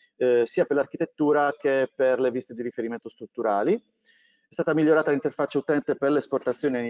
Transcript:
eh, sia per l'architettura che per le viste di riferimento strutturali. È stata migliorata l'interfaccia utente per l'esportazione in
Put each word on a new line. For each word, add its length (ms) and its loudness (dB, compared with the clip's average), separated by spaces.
eh, 240 4
sia 200 0
per 100 -2
l'architettura 800 0
che 360 0
per 260 0
le 100 2
viste 240 -6
di 80 -12
riferimento 480 -8
strutturali. 640 -2
È 800 -12
stata 200 -2
migliorata 360 4
l'interfaccia 480 -2
utente 380 -2
per 160 0
l'esportazione 680 -2
in 100 -4